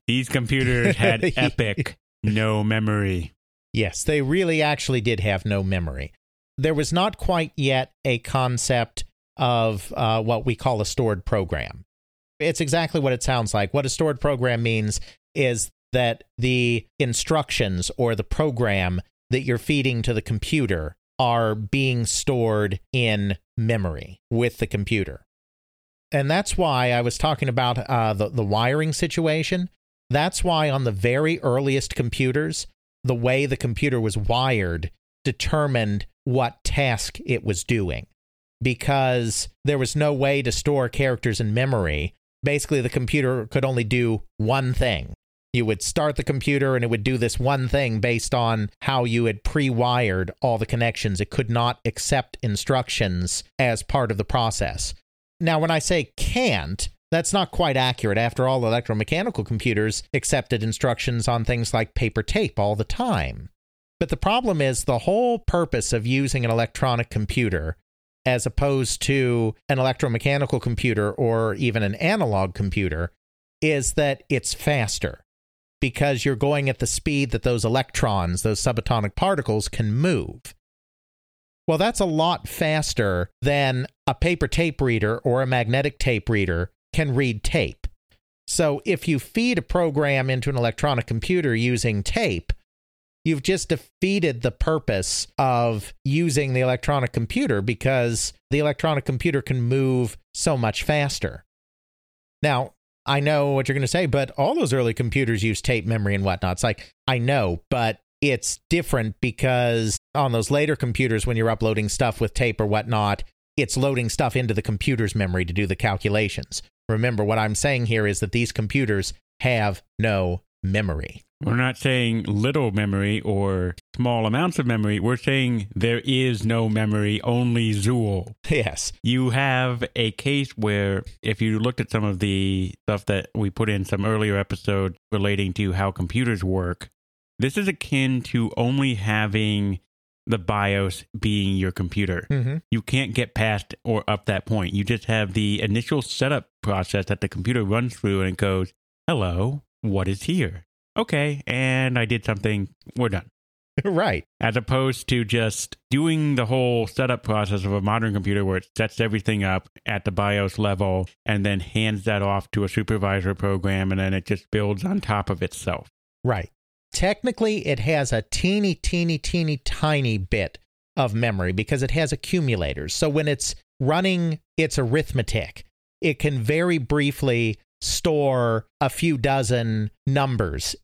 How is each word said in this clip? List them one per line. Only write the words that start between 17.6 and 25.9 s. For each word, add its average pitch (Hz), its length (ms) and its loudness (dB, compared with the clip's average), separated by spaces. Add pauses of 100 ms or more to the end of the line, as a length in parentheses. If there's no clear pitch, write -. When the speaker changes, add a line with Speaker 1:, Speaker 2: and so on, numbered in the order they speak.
Speaker 2:
or 117 200 0
the 104 100 -4
program 104 760 0 (280)
that 131 140 0
you're 123 140 0
feeding 131 440 0
to 120 120 0
the 110 80 0
computer 107 760 -2 (200)
are 117 380 2
being 120 500 0
stored 107 760 0 (100)
in 107 460 0 (180)
memory 101 640 -2 (100)
with 117 280 0
the 110 100 -2
computer. 98 580 -2 (840)